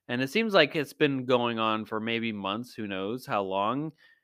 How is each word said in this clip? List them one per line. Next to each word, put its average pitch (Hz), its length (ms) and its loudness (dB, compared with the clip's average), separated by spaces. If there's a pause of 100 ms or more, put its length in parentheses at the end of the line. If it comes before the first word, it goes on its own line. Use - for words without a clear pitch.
And 123 160 -2
it 135 80 -2
seems 220 240 0
like 156 220 6
it's 143 160 -2
been 139 320 0
going 120 340 2
on 110 260 0
for 110 140 -6
maybe 113 320 -2
months, 104 420 -6
who 110 140 -8
knows 101 400 -6
how 110 160 0
long. 107 480 -2 (340)